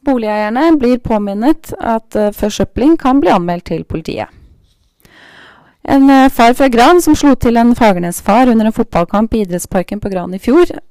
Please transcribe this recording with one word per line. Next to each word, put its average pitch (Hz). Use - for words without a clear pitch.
Boligeierne 233
blir 247
påminnet 208
at, 226
eh, 208
forsøpling 214
kan 277
bli 349
anmeldt 175
til 160
politiet. -
En, 269
eh, 269
far 233
fra 269
Gran 262
som 302
slo 285
til 233
en 233
Fagernes-far 202
under 220
en 226
fotballkamp 202
i 214
idrettsparken 180
på -
Gran 180
i 190
fjor 330